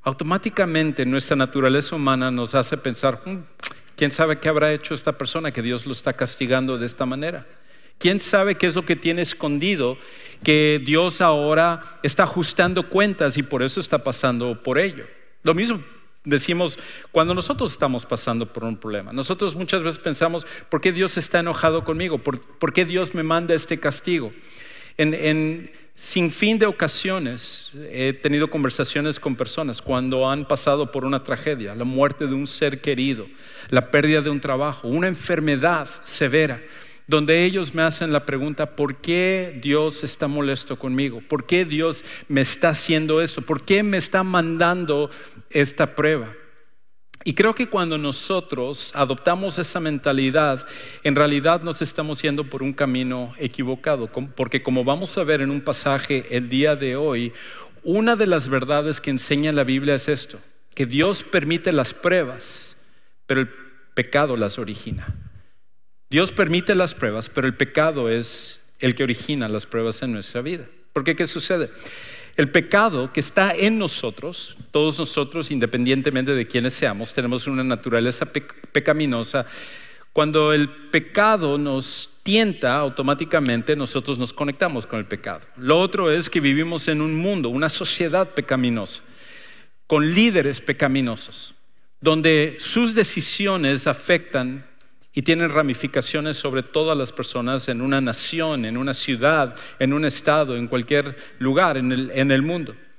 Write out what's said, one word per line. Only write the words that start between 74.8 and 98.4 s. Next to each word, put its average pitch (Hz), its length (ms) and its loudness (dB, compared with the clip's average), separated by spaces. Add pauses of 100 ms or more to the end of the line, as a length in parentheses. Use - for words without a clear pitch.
nosotros, 156 540 -2
independientemente 131 840 2
de 123 100 0
quiénes 127 260 0
seamos, 110 400 -2
tenemos 123 360 -2
una 131 160 -2
naturaleza 123 680 0
pec-, - 220 -6 (160)
pecaminosa. 143 720 2 (680)
Cuando 151 400 4
el 147 160 4
pecado 165 880 2
nos 139 500 -4 (140)
tienta, 190 540 2
automáticamente 143 1000 0
nosotros 139 440 -4
nos 123 140 -4
conectamos 147 540 -2
con 113 140 -6
el 101 60 -8
pecado. 98 340 -8 (160)
Lo 139 240 4
otro 185 320 2
es 165 180 0
que - 80 0
vivimos 156 480 0
en 151 140 0
un 156 160 0
mundo, 170 320 0
una 139 200 0
sociedad 175 600 0
pecaminosa, 123 760 -2 (840)
con 156 260 4
líderes 180 460 2
pecaminosos, 135 960 -2 (440)
donde 156 600 4
sus 226 340 0
decisiones 175 960 0
afectan 135 760 0 (500)
y 139 80 -2
tienen 165 280 2
ramificaciones 147 840 0
sobre 135 260 -2
todas 156 340 0
las - 140 -2
personas 123 580 -4
en 120 120 -2
una 135 200 2
nación, 143 640 -2